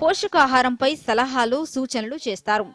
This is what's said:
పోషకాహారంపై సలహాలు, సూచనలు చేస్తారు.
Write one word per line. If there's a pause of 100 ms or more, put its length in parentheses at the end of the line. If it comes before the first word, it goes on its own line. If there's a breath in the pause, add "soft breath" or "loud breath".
పోషకాహారంపై
సలహాలు,
సూచనలు (100)
చేస్తారు.